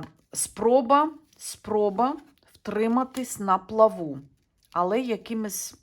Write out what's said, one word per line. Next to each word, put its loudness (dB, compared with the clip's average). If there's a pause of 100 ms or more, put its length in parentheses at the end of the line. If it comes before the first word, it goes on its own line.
(320)
спроба, 2 (260)
спроба -2 (360)
втриматись -2
на 2
плаву, 2 (540)
але 0
якимись -6